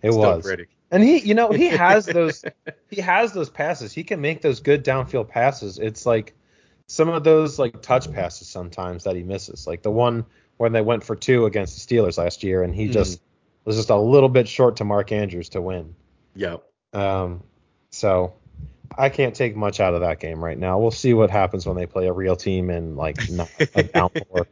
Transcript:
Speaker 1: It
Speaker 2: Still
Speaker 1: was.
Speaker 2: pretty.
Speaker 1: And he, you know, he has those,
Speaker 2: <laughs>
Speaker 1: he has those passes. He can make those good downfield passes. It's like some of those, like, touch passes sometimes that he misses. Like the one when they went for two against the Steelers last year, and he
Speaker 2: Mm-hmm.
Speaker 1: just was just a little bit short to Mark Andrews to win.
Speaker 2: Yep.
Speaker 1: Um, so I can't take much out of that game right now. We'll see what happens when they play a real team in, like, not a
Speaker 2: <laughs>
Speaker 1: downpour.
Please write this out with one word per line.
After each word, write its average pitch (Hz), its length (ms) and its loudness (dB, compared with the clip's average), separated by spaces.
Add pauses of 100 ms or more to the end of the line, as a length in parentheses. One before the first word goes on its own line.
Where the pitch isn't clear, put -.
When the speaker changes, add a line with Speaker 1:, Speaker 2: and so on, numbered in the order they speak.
Speaker 1:
It 110 100 2
Speaker 2:
Still 110 80 4
Speaker 1:
was. 90 240 2
Speaker 2:
pretty. 92 220 -6 (240)
Speaker 1:
And 190 120 6
he, 294 180 6
you 208 140 2
know, 226 160 4
he - 180 4
has 190 360 4
those, 170 400 0 (220)
Speaker 2:
<laughs> - 240 -18
Speaker 1:
he 196 100 -8
has 190 320 0
those 170 160 -6
passes. 143 440 -6
He 165 120 -10
can 185 160 -6
make 156 220 -4
those 135 180 0
good 143 240 2
downfield 131 440 -2
passes. 120 500 -2
It's 110 260 -8
like 113 300 0 (540)
some 156 200 0
of 165 160 -2
those, 156 340 4
like, 127 220 -2
touch 131 320 0
passes 90 360 -8
sometimes 90 560 -10
that 95 120 -2
he 90 60 -8
misses. 95 440 -10
Like 85 160 -10
the 107 80 -2
one 117 360 0 (320)
when 117 140 2
they 113 100 2
went 110 220 0
for 107 120 -6
two 120 300 2
against 101 420 -4
the 120 80 0
Steelers 101 220 2
last 87 240 -2
year, 92 200 0
and 90 120 -2
he 107 100 -4
Speaker 2:
Mm-hmm. 123 80 -2
Speaker 1:
just 95 280 0 (440)
was 107 120 -2
just 110 140 -4
a 107 60 6
little 131 320 6
bit 127 180 4
short 120 300 2
to 110 80 -4
Mark 101 260 0
Andrews 95 400 -4
to 95 120 -6
win. 87 320 -8 (420)
Speaker 2:
Yep. 90 260 -6 (300)
Speaker 1:
Um, 95 500 -4 (480)
so 92 440 0 (640)
I 135 120 2
can't 135 260 0
take 113 220 -2
much 104 240 -2
out 92 140 2
of 87 80 -2
that 82 180 -2
game 82 240 -8
right 82 140 -8
now. 92 200 -2
We'll 113 140 2
see 123 220 0
what 110 160 4
happens 95 360 -2
when 92 100 -4
they 90 100 -6
play 92 200 -4
a 92 60 0
real 92 240 0
team 92 340 -2
in, 82 240 -6
like, 73 360 -6
not 87 200 -6 (240)
a - 80 2
Speaker 2:
<laughs> - 120 -4
Speaker 1:
downpour. 90 580 -2